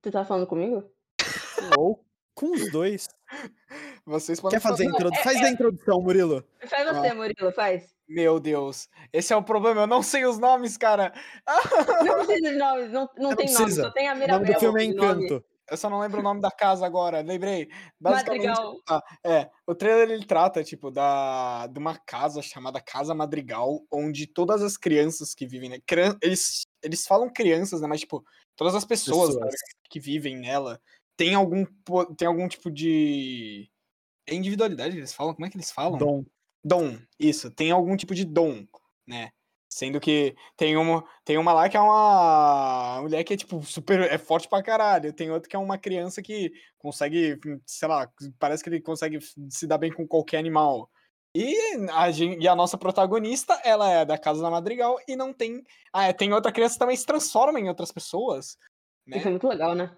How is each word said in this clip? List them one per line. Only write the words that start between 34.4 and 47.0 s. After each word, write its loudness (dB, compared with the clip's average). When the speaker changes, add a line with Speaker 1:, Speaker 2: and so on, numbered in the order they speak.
Speaker 3:
que -10
eles -12
falam? -6
Como -8
é -8
que -16
eles -10
falam? -4
Speaker 2:
Dom. 0
Speaker 3:
Dom, 0
isso, 0
tem -2
algum 2
tipo -6
de -4
dom, 0
né? -12
Sendo -6
que 2
tem 2
uma, 2
tem 2
uma 4
lá 6
que -2
é 4
uma 4
mulher -2
que -4
é, -2
tipo, -10
super, 0
é 2
forte 0
pra 0
caralho. 2
Tem -6
outra -4
que -8
é -2
uma -4
criança -6
que -6
consegue, -2